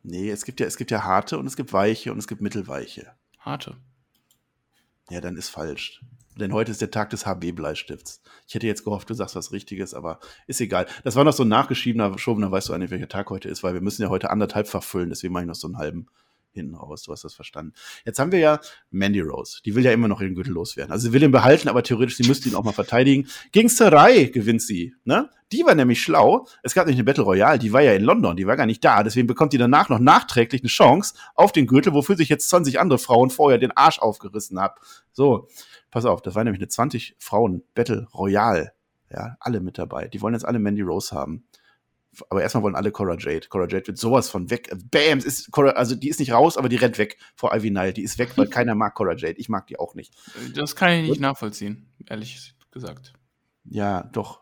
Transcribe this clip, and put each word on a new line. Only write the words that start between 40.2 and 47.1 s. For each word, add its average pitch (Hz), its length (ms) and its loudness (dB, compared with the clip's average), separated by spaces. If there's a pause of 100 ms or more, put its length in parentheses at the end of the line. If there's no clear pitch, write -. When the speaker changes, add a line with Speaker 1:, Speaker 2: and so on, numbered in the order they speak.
Speaker 1:
wollen 110 120 -2
jetzt 113 120 -6
alle 120 120 -2
Mandy 104 240 -2
Rose 90 320 -6
haben. 73 300 -8 (840)
Aber 95 120 -2
erstmal 107 220 -2
wollen 98 100 -2
alle 101 160 -2
Cora 92 260 -4
Jade. 80 320 -6
Cora 90 200 -4
Jade 95 180 -6
wird 95 120 -12
sowas 117 300 0
von 92 220 -8
weg. 120 240 -8 (160)
Bams, 147 340 2
ist - 280 -8
Cora, 139 200 4
also 123 220 -2
die 135 140 -8
ist - 100 -6
nicht 127 140 -2
raus, 143 240 4
aber 127 120 -4
die 120 80 -2
rennt 117 220 0
weg 104 180 -2 (200)